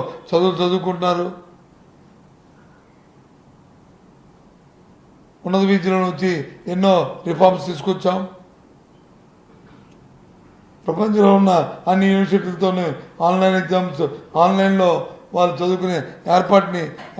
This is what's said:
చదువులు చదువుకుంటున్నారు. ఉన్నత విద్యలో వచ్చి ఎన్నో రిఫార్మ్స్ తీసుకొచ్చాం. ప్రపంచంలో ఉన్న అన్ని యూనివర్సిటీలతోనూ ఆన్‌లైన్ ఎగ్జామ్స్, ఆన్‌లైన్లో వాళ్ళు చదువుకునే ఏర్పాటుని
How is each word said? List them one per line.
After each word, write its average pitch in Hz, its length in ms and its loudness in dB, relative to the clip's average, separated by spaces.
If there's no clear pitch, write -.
చదువులు 175 320 0
చదువుకుంటున్నారు. 180 640 -2
ఉన్నత 190 240 0
విద్యలో 190 280 2
వచ్చి 175 200 -2
ఎన్నో 190 200 2
రిఫార్మ్స్ 170 420 2
తీసుకొచ్చాం. 185 500 -2
ప్రపంచంలో 202 500 2
ఉన్న 196 160 4
అన్ని 190 160 2
యూనివర్సిటీలతోనూ 185 800 0
ఆన్‌లైన్ 185 340 2
ఎగ్జామ్స్, 175 420 -2
ఆన్‌లైన్లో 190 480 2
వాళ్ళు 175 240 2
చదువుకునే 180 380 -2
ఏర్పాటుని 180 480 2